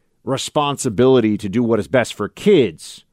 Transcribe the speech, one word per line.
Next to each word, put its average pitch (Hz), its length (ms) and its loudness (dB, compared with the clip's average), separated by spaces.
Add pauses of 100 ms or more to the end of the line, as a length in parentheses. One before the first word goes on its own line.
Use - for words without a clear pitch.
(240)
responsibility 127 1160 0
to 104 100 -8
do 117 140 -2
what 113 160 0
is 98 80 -6
best 123 260 -2
for 101 160 -8
kids 135 840 -2